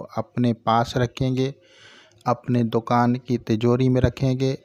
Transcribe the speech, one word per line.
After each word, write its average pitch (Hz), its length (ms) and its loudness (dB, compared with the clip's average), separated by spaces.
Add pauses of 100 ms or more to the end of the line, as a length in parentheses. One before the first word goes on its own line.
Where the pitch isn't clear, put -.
(180)
अपने 120 360 -2
पास 113 440 0
रखेंगे, 131 560 -2 (760)
अपने 120 360 0
दुकान 120 520 0
की 123 220 -4
तिजोरी 120 520 0
में 127 120 2
रखेंगे, 131 640 0